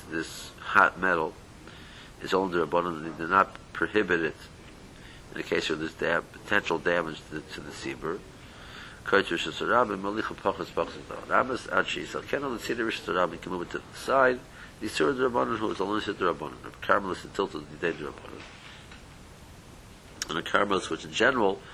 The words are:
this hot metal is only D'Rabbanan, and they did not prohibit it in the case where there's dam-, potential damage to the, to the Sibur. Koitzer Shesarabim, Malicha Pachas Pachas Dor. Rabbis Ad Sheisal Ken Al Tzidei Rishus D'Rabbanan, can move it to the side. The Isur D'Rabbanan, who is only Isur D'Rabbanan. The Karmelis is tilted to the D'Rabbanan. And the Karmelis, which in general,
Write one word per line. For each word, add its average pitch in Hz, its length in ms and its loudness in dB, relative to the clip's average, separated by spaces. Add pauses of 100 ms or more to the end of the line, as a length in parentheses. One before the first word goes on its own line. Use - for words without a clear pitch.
(100)
this - 400 -6 (100)
hot 92 400 6
metal 87 320 4 (880)
is 95 140 0
only 92 240 2
D'Rabbanan, 85 400 2
and 78 80 -6
they 78 120 -8
did 82 120 -4
not 95 260 6 (160)
prohibit 90 480 4
it 78 160 0 (960)
in - 60 -8
the 80 40 -6
case - 280 0
where 78 80 0
there's 80 160 -4
dam-, 82 280 2 (100)
potential 98 460 2
damage 82 400 2 (120)
to 76 60 -8
the, 78 40 -4
to - 200 -12
the 73 100 -10
Sibur. 71 500 -6 (880)
Koitzer 98 320 4
Shesarabim, 95 640 2
Malicha 101 340 -2
Pachas 90 300 0
Pachas - 420 -4
Dor. - 80 -8 (100)
Rabbis 117 420 4
Ad 92 180 4
Sheisal - 420 -6
Ken 143 160 0
Al 139 60 -4
Tzidei 113 360 -2
Rishus - 200 -4
D'Rabbanan, 87 340 2
can 87 120 -6
move 87 100 -2
it - 80 -8
to - 80 -6
the - 180 -12
side. 127 420 4 (420)
The - 80 -4
Isur 147 280 2
D'Rabbanan, 127 400 2
who 107 140 0
is 90 100 -4
only 101 220 0
Isur 98 160 -4
D'Rabbanan. 78 440 0
The - 240 -10
Karmelis 98 380 2
is - 80 -12
tilted 80 380 -2
to 78 100 -14
the 85 120 2
D'Rabbanan. 73 500 -10 (1900)
And 80 80 -2
the 85 60 0
Karmelis, 98 480 2
which 80 160 -4
in 78 60 -10
general, 110 500 4 (120)